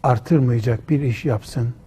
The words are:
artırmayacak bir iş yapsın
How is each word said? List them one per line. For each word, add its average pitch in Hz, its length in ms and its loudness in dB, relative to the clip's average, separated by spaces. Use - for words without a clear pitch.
artırmayacak 123 840 2
bir 147 120 2
iş 123 240 -4
yapsın 120 480 -4